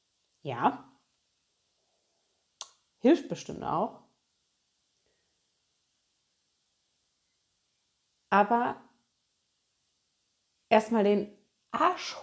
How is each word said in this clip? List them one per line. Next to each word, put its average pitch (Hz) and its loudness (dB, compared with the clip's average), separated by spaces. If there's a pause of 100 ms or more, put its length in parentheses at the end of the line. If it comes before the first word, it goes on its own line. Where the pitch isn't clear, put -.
(420)
ja. 135 -4 (2250)
Hilft 311 2
bestimmt - -12
auch. 165 -4 (4000)
Aber 220 2 (1900)
erstmal 220 4
den 208 0 (360)
Arsch - -2